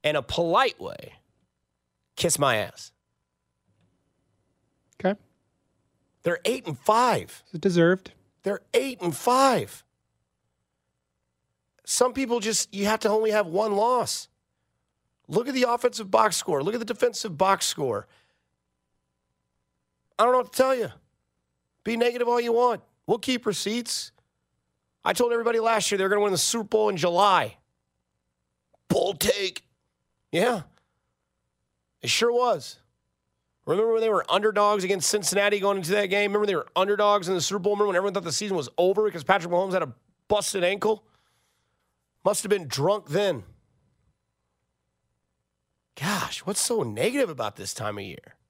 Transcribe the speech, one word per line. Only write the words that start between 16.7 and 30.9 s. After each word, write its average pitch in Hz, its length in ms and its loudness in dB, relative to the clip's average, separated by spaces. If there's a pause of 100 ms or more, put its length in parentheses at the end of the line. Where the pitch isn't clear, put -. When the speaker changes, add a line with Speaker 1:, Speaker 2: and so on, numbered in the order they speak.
Speaker 1:
at 240 60 -6
the 226 60 -8
defensive 220 520 -4
box 190 280 2
score. 127 420 -4 (2000)
I 214 60 4
don't 226 80 4
know 254 60 4
what 220 140 -4
to - 40 -8
tell 262 180 4
you. 220 140 -4 (960)
Be 226 120 -4
negative 240 300 0
all 240 140 2
you 233 120 0
want. 240 300 2 (240)
We'll 214 120 2
keep 247 280 -2
receipts. 220 640 -4 (960)
I 180 80 2
told 240 200 0
everybody 226 280 0
last 220 320 0
year 202 60 0
they 190 60 0
were 190 60 2
gonna 208 120 2
win 208 100 2
the 170 60 0
Super 226 260 -2
Bowl 214 240 2
in 190 80 0
July. 175 640 2 (1300)
Bold 170 320 0
take. 196 420 -2 (720)
Yeah. 196 300 0 (1400)